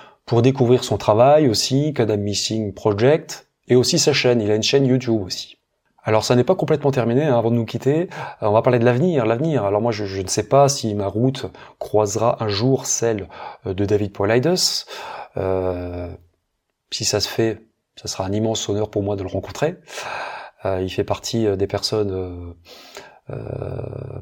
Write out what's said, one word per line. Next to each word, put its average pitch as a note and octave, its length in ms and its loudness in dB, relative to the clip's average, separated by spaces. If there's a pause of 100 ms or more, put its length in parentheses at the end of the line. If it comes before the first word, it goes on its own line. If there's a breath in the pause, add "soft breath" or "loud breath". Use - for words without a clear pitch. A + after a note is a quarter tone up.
(260 loud breath)
pour A#2 160 2
découvrir B2+ 440 4
son G#2+ 120 0
travail C3 520 6
aussi, C#3 440 0
Kadam G#2+ 280 0
Missing G#2 520 -2
Project, B2 760 0 (180)
et B2 80 4
aussi B2+ 240 4
sa D3 140 2
chaîne. B2 260 2
Il G#2 100 0
a G#2+ 60 2
une G#2+ 80 0
chaîne C#3 220 4
YouTube B2 360 2
aussi. - 360 -12 (500)
Alors, A2 160 4
ça B2+ 120 2
n'est A#2+ 80 6
pas F#3 120 2
complètement D3 360 0
terminé, B2 320 2
hein, C#3+ 120 2
avant A#2 140 2
de A#2+ 60 2
nous A#2 100 0
quitter. D3+ 440 -2 (320 loud breath)
Euh, A2 60 0
on G#2 40 2
va A2 100 4
parler B2+ 160 4
de A#2 80 2
l'avenir, B2+ 400 2
l'avenir. A#2+ 400 0
Alors G#2 160 2
moi, A#2 100 0
je, G#2 140 -4
je G2 160 -6
ne F#2 60 -6
sais - 200 -4
pas C#3 220 6
si A#2 240 -4
ma G#2 140 -2
route A2 400 -2 (320 loud breath)
croisera G#2+ 640 0
un A2 40 -2
jour A#2+ 380 0
celle, A2 420 -2 (380 loud breath)
euh, G2+ 80 -4
de G2 100 -2
David G2+ 300 0
Paulides. B2+ 420 2 (800 loud breath)
Euh, F2+ 720 -4 (840)
si - 140 -8
ça G#2 140 0
se - 80 -2
fait, A2 360 -2 (320)
ça - 120 -14
sera - 160 -6
un G2 80 -6
immense G#2+ 380 -2
honneur G#2 220 -2
pour A2 100 -2
moi G2+ 140 -2
de G2 80 -6
le F#2 60 -8
rencontrer. D3 480 -6 (840 loud breath)
Euh, F#2+ 180 -2
il F#2+ 80 -2
fait G2+ 140 -2
partie, A2+ 440 -2
euh, G2 80 0
des G2 120 -2
personnes, G#2 440 -2
euh, F2+ 420 -8 (800 loud breath)
euh, - 920 -10